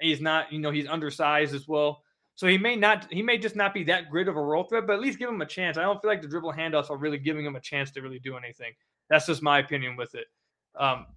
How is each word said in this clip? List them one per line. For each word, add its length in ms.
He's 180
not, 320
you 80
know, 120
he's 160
undersized 680
as 100
well. 380
So 140
he 100
may 180
not, 340
he 140
may 140
just 180
not 180
be 120
that 240
great 180
of 80
a 60
roll 240
threat, 200
but 80
at 60
least 180
give 120
him 120
a 40
chance. 320
I 60
don't 180
feel 100
like 100
the 60
dribble 240
handoffs 380
are 80
really 220
giving 260
him 100
a 60
chance 300
to 100
really 180
do 160
anything. 380
That's 200
just 160
my 160
opinion 360
with 200
it. 100
Um, 280